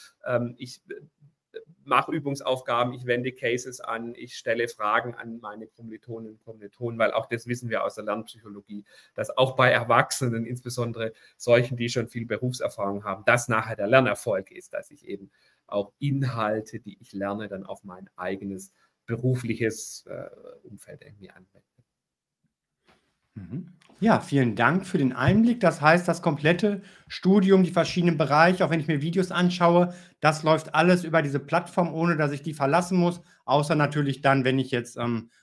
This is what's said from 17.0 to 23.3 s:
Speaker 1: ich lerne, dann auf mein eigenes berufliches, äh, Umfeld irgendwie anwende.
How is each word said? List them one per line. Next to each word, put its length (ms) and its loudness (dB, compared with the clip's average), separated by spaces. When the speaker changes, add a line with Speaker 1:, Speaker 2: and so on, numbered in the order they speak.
Speaker 1:
ich 120 -20
lerne, 360 -6
dann 160 -10
auf 200 -14
mein 320 -18
eigenes 560 -10
berufliches, 1000 -4
äh, 220 -12
Umfeld 400 -20
irgendwie 260 -20
anwende. 320 -20